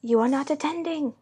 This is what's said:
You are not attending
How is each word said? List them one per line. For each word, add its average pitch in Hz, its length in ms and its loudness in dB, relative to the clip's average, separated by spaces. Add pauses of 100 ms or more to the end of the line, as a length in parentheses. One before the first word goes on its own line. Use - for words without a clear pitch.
You 233 160 4
are 226 100 4
not 269 220 0
attending 311 720 -2